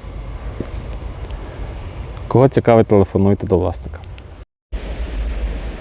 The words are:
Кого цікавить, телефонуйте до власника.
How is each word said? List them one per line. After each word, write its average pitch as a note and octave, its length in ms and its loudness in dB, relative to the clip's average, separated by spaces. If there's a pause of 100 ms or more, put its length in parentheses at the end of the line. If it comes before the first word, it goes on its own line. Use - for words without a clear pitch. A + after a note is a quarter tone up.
(2250)
Кого C3 200 8
цікавить, A#2 380 6
телефонуйте G2 600 4
до F#2+ 100 4
власника. - 440 -2 (1800)